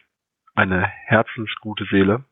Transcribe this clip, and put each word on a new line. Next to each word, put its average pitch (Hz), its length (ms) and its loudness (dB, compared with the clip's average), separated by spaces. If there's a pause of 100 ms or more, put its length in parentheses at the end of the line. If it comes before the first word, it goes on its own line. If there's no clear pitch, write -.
(540)
Eine 92 320 0
herzensgute - 1040 -4
Seele. 101 420 2